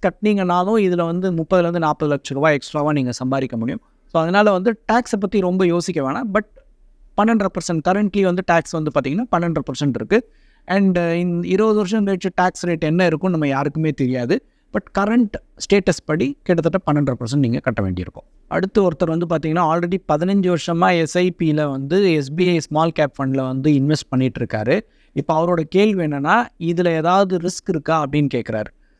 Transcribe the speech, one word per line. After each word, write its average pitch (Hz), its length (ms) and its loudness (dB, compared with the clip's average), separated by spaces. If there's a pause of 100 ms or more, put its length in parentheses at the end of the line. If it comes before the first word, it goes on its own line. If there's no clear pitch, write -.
கட்டினீங்கனாலும், 190 720 0
இதுல 180 280 2
வந்து 180 260 -2
முப்பதுல 165 280 2
இருந்து 170 200 0
நாற்பது 151 360 0
லட்ச 139 180 -6
ரூபாய் 147 200 2
எக்ஸ்ட்ராவா 147 380 -2
நீங்க 135 200 0
சம்பாதிக்க 131 460 -4
முடியும். 120 240 -4 (260)
So, 165 140 0
அதனால 196 300 2
வந்து 196 320 -2 (100)
டாக்ஸை 240 260 0
பத்தி 202 200 -2
ரொம்ப 185 260 2
யோசிக்க 170 460 0
வேணாம். 226 220 -6
But 214 120 -2 (760)
பன்னெண்டரை 214 260 2
பர்சன்ட், 170 320 -4 (100)
currently 202 320 2
வந்து 185 240 0
டாக்ஸ் 165 260 2
வந்து 156 280 -4
பாத்தீங்கன்னா, 147 320 -2
பன்னெண்டரை 165 400 0
பர்சன்ட் 139 220 -2
இருக்கு. 185 400 -2 (320)
And, 190 340 2
uh, 170 140 0
இந்த 175 340 -2
இருபது 214 280 2
வருஷம் 208 320 0
கழிச்சு 190 280 -2
டாக்ஸ் 180 320 0
ரேட் 170 120 0
என்ன 170 260 2
இருக்கும்னு 170 320 0
நம்ம 147 160 0
யாருக்குமே 147 380 -2
தெரியாது. 127 540 -2 (280)
But - 260 -6
கரண்ட் 214 360 2 (220)
ஸ்டேட்டஸ் - 480 0
படி 220 380 -2
கிட்டத்தட்ட 165 480 0
பன்னெண்டரை 143 280 0
பர்சன்ட் 123 200 -2
நீங்க 123 200 0
கட்ட 117 220 -2
வேண்டியிருக்கும். 90 420 -6 (240)
அடுத்து 190 420 0
ஒருத்தர் 160 280 0
வந்து 175 80 -2
பாத்தீங்கன்னா, 160 300 -2
already 175 420 0 (160)
பதினஞ்சு 180 420 2
வருஷமா 175 440 0
எஸ் 165 180 -2
ஐ 180 220 2
பில 151 300 0
வந்து 156 440 0
எஸ் 143 200 -2
பி 180 140 2
ஐ 175 120 2
ஸ்மால் 156 320 0
கேப் 147 260 0
ஃபண்ட்ல 135 280 -2
வந்து 131 260 0
இன்வெஸ்ட் 143 380 2
பண்ணிட்டு 127 360 0
இருக்காரு. 113 340 -2 (340)
இப்போ 156 320 0
அவரோட 175 160 2
கேள்வி 190 440 0
என்னன்னா, 151 400 0 (140)
"இதுல 175 280 0
ஏதாவது 175 500 2
ரிஸ்க் 170 300 -6
இருக்கா?" 160 380 0
அப்படின்னு 143 280 0
கேக்குறாரு. 110 320 -4 (340)